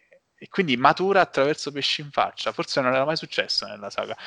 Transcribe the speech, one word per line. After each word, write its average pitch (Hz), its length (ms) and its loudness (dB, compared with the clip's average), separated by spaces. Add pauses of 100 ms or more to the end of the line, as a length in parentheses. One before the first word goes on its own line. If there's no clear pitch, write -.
(340)
e - 140 -20
quindi 147 300 0
matura 180 420 4
attraverso 147 500 0
pesci 143 300 -2
in 147 100 -12
faccia. 110 420 -2
Forse - 280 -2
non 127 140 2
era 135 100 2
mai 156 120 0
successo - 500 -2
nella 104 240 -10
saga, 104 260 -6 (100)